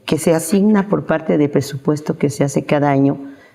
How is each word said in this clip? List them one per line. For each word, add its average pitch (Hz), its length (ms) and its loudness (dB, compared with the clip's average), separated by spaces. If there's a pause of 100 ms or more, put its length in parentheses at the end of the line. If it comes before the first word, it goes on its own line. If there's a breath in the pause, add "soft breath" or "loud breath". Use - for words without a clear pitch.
Que 156 140 -2
se 165 160 2
asigna 196 520 2
por 147 200 -2
parte 160 320 0
del 147 100 2
presupuesto 151 680 -2
que 143 100 0
se 143 140 -2
hace 147 200 -2
cada 143 280 0
año, 139 260 2 (380 loud breath)